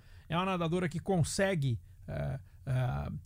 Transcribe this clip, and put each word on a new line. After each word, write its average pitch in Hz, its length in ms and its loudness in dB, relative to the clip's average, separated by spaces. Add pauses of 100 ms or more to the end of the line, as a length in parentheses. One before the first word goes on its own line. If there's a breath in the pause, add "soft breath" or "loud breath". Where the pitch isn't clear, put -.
(280 soft breath)
É 156 80 0
uma 185 100 2
nadadora 175 420 2
que 156 120 -2
consegue, 170 800 2 (280 soft breath)
eh, 143 320 -2 (280 soft breath)
eh, 127 440 0 (140)